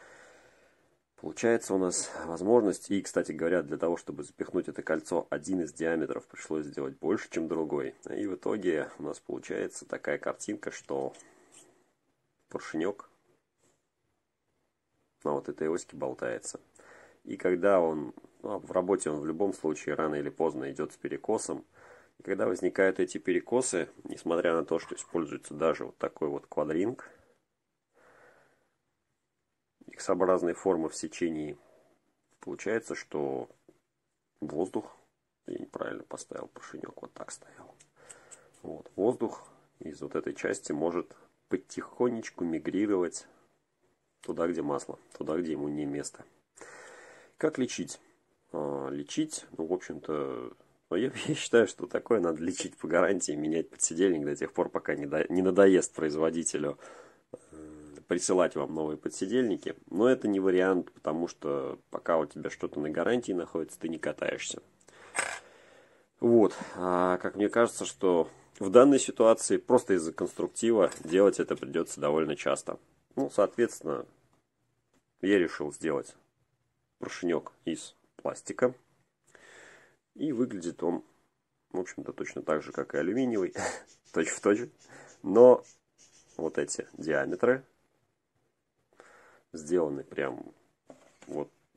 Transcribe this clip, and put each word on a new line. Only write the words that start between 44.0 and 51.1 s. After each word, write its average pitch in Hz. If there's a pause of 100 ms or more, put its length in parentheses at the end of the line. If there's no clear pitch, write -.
туда, 85
где 82
масло, 71 (180)
туда, 78
где 82
ему 71
не 73
место. 71 (1120)
Как 156
лечить? 120 (520)
А, 71
лечить, 73 (120)
ну, 80
в 85
общем-то, 71 (360)
ну, 82
я, 117